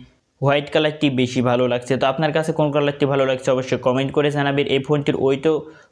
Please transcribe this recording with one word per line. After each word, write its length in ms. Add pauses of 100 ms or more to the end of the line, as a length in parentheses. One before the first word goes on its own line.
(420)
হোয়াইট 320
কালারটি 340 (140)
বেশি 280
ভালো 220
লাগছে। 300
তো 100
আপনার 260
কাছে 220
কোন 160
কালারটি 360
ভালো 180
লাগছে 260
অবশ্যই 320
কমেন্ট 300
করে 200
জানাবেন। 280 (100)
এই 120
ফোনটির 360
ওয়েটও 320 (360)